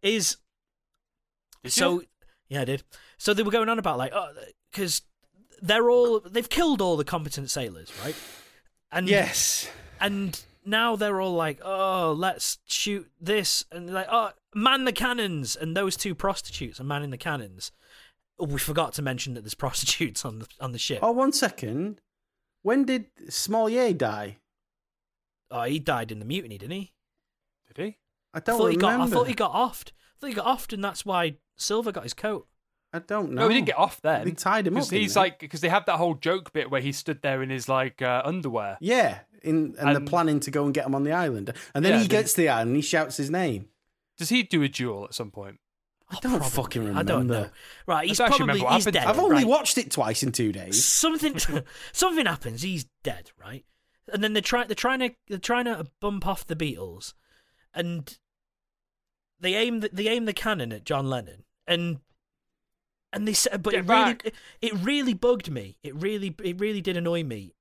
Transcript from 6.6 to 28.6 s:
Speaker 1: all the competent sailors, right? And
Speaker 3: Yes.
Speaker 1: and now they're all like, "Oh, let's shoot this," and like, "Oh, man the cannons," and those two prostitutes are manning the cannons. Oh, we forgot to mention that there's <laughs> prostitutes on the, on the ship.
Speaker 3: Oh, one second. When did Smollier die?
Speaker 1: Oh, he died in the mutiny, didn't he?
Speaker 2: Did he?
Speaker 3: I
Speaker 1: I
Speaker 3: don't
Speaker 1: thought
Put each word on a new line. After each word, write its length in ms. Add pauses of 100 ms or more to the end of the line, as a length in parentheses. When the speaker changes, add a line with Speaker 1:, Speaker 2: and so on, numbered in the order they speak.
Speaker 1:
all 160
the 80
competent 460
sailors, 420 (100)
right? 140 (760)
And 180
Speaker 3:
Yes. 600 (320)
Speaker 1:
and 400 (240)
now 320
they're 240
all 140
like, 280
"Oh, 540
let's 500
shoot 440 (100)
this," 500
and 220
like, 180
"Oh, 220 (220)
man 300
the 80
cannons," 640
and 200
those 200
two 180
prostitutes 680
are 40
manning 260
the 80
cannons. 540 (680)
Oh, 80
we 120
forgot 360
to 80
mention 320
that 80
there's 120
<laughs> 120
prostitutes 580
on 160
the, 80 (120)
on 120
the 60
ship. 240
Speaker 3:
Oh, 100
one 200
second. 680 (600)
When 220
did 220 (220)
Smollier 680
die? 420 (1120)
Speaker 1:
Oh, 120
he 160
died 340
in 60
the 80
mutiny, 320
didn't 180
he? 160 (840)
Speaker 2:
Did 120
he? 120 (360)
Speaker 3:
I 40
Speaker 1:
I 20
Speaker 3:
don't 180
Speaker 1:
thought 100